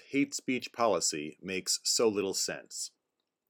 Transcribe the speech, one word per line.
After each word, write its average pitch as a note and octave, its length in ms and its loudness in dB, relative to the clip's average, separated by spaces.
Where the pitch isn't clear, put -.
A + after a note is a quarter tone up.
Hate C#3 240 0
Speech - 400 -6
Policy E2 680 0
Makes F2+ 440 -2
So - 220 4
Little G2 280 2
Sense. - 560 -6